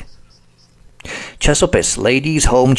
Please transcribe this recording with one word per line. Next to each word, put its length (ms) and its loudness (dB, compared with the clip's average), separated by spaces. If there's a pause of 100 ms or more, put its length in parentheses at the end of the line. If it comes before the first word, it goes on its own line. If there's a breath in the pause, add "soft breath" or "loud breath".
(1400 loud breath)
Časopis 580 0
Ladies 500 0
Home 320 4